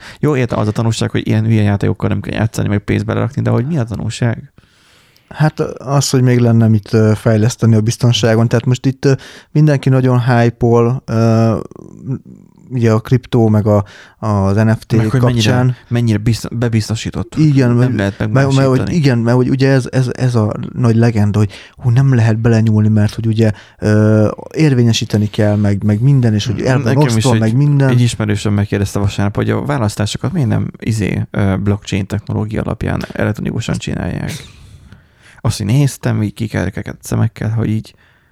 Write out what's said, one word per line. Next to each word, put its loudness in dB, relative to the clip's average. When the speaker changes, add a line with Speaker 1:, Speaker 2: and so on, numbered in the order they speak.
Speaker 1:
jó, 0
értem, -2
az -2
a -2
tanulság, -2
hogy -4
ilyen 0
hülye 2
játékokkal -2
nem -2
kell -8
játszani, -4
meg 0
pénzt -4
belerakni, -4
de -2
hogy 0
mi -4
a -2
tanulság? -6
Speaker 2:
Hát -2
az, -2
hogy 2
még 2
lenne 4
mit, 0
ö, 4
fejleszteni 0
a 4
biztonságon. 0
Tehát -2
most -2
itt, -4
ö, 4
mindenki 2
nagyon 2
hype-ol, 2
ö, 2
ugye 2
a 4
kriptó, 0
meg 2
a, 2
az -2
N 2
F -2
T 0
Speaker 1:
Meg 2
hogy 0
mennyire, 2
Speaker 2:
kapcsán. 2
Speaker 1:
mennyire 0
biztos-, -4
bebiztosítottuk. -4
Speaker 2:
Igen, 4
Speaker 1:
Nem 2
Speaker 2:
mert, 2
Speaker 1:
lehet -2
Speaker 2:
mert, -4
mert 2
hogy 2
Speaker 1:
megmásítani. 2
Speaker 2:
igen, 2
mert 2
hogy 2
ugye 2
ez, 0
ez, -2
ez -2
a 0
nagy 0
legenda, 2
hogy 0
hú, -2
nem 4
lehet 2
belenyúlni, 2
mert 2
hogy -6
ugye, 2
ö, 4
érvényesíteni 2
kell, 0
meg, 0
meg 2
minden, 2
és -2
hogy -4
el 0
van 0
Speaker 1:
Nekem 4
is 0
Speaker 2:
osztva, 2
Speaker 1:
egy, 2
Speaker 2:
meg 2
minden. 2
Speaker 1:
egy 4
ismerősöm 0
megkérdezte -2
vasárnap, -2
hogy -2
a -2
választásokat -4
miért -2
nem, -2
izé, -2
ö, -2
blockchain -4
technológia -6
alapján -6
elektronikusan -4
csinálják. -8
Azt, -2
hogy -6
néztem, 0
így -4
kikerkeket -6
szemekkel, -4
hogy -4
így, -6